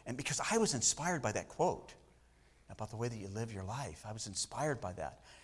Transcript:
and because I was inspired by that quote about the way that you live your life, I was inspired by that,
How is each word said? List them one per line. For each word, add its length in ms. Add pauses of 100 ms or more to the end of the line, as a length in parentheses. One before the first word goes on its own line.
and 100
because 240 (120)
I 80
was 160
inspired 480
by 80
that 160
quote 480 (720)
about 220
the 60
way 100
that 100
you 120
live 220
your 120
life, 440
I 60
was 140
inspired 520
by 140
that, 280 (220)